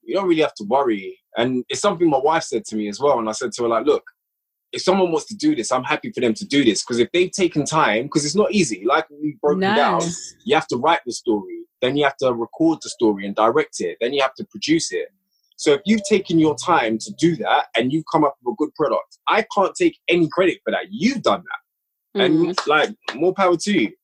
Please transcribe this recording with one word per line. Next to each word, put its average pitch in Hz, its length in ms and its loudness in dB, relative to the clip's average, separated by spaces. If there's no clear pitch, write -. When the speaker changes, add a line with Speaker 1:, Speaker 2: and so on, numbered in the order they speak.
Speaker 1:
you - 120 -8
don't 190 120 0
really 160 140 4
have 147 140 0
to 107 100 -12
worry. 107 520 0
And 127 320 0
it's 139 120 -4
something 175 280 2
my 139 100 2
wife 151 240 2
said 113 220 -4
to 110 100 -10
me 107 140 -2
as 101 100 -10
well. 127 200 2
And 113 80 -2
I 107 40 -4
said 110 220 -6
to 123 100 -4
her, 117 60 0
like, 117 160 0
"Look, 143 180 2
if 131 120 -8
someone 185 280 2
wants 151 180 -2
to 107 60 -12
do 151 200 0
this, 113 160 -4
I'm 127 120 -2
happy 127 280 -6
for - 80 -8
them 120 160 2
to 101 100 -12
do 139 180 0
this." 104 200 2
'Cause 120 160 -4
if 117 120 2
they've 180 200 0
taken 165 340 -2
time, 131 440 0
'cause 143 160 0
it's 147 100 -4
not 196 160 2
easy, 123 340 0
like 147 240 2
we've 147 320 -8
broken 147 200 2
Speaker 2:
No. 196 140 0
Speaker 1:
down, 165 260 2
you 123 100 0
have 156 120 0
to 123 100 -4
write 151 280 2
the - 80 -8
story, - 500 -4
then 131 160 0
you 147 60 0
have 139 140 -2
to 131 160 0
record 151 500 0
the 113 60 -14
story 101 360 0
and 101 100 -8
direct 117 440 2
it, 90 220 -6
then 123 120 -2
you 139 80 0
have 131 140 -2
to 110 100 -12
produce 151 460 -2
it. 80 160 -6
So 151 180 2
if 139 120 0
you've 208 180 2
taken 190 340 0
your 156 180 4
time 123 440 0
to - 140 -12
do 156 240 2
that 110 380 0
and 120 180 0
you've 156 180 -2
come 156 140 2
up 135 180 -2
with 123 100 -4
a - 40 -6
good - 180 -4
product, 127 420 -4
I 208 180 0
can't 190 180 0
take 175 240 -2
any 170 180 4
credit 170 380 0
for 110 60 -2
that. 87 200 -4
You've 190 320 -2
done 95 200 0
that. - 800 -10
And, 165 340 4
Speaker 2:
Mm. - 120 -6
Speaker 1:
like, 147 220 2
more 175 180 0
power 180 240 2
to 202 140 -4
you. 120 200 2